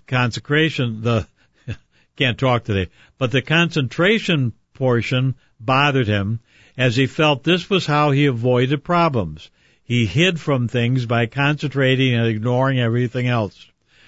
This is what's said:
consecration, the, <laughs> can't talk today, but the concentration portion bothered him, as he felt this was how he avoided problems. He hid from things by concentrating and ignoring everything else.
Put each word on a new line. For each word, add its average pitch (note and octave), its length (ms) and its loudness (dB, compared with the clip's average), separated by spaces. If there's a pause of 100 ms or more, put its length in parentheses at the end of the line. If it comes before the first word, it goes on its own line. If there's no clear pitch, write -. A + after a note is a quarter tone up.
consecration, B2 960 -2
the, A2+ 240 0 (400)
<laughs> - 500 -16
can't B2+ 220 -2
talk B2 260 0
today, F#2+ 280 -2 (260)
but B2+ 140 -2
the C3+ 100 0
concentration E3 1120 0 (220)
portion B2+ 580 0 (260)
bothered C3 480 2
him, G#2 320 -2 (380)
as B2+ 180 0
he C3 120 2
felt D3+ 360 0
this F3 240 0
was F#3+ 200 0
how D3 240 2
he C#3+ 160 2
avoided B2+ 560 0
problems. C3 680 -2 (340)
He A#2+ 220 0
hid D#3+ 340 0
from B2+ 280 -2
things A#2+ 400 -2
by A#2+ 180 0
concentrating C3+ 880 0
and A#2 140 0
ignoring B2 520 0
everything B2 480 -2
else. A#2 380 -2 (420)